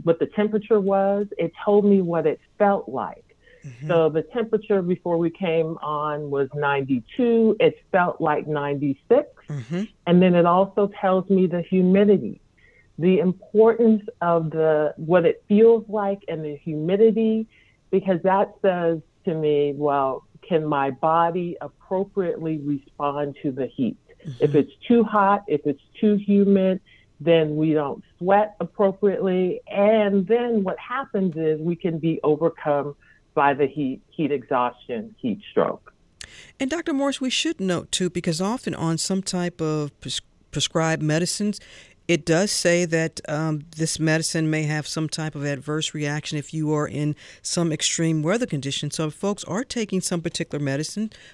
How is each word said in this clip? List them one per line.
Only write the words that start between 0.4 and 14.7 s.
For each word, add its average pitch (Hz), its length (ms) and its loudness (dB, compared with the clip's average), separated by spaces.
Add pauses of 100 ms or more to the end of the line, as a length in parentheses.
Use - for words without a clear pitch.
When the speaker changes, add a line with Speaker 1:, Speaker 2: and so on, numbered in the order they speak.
Speaker 1:
was. 196 480 0 (100)
It 165 140 -4 (120)
told 208 220 4
me 196 160 6
what 170 240 -2
it 151 140 0 (180)
felt 202 300 2
like. 110 360 -8 (420)
Speaker 2:
Mm-hmm. 131 240 -14
Speaker 1:
So 165 200 4
the 156 120 0
temperature 214 600 -2
before 175 360 -2
we 165 120 0
came 165 520 -2
on 147 480 -4
was 139 240 0
ninety-two. 147 1040 0
It 156 180 2 (140)
felt 180 300 0
like 151 260 0
ninety-six. 143 800 0 (220)
Speaker 2:
Mm-hmm. 151 340 -6 (240)
Speaker 1:
And 175 140 6
then 185 120 6
it 175 120 6
also 196 440 2 (120)
tells 190 280 0
me 185 160 4
the 175 160 -2
humidity, 185 800 2 (580)
the 170 220 2
importance 220 840 4 (180)
of 170 300 0
the, 156 440 2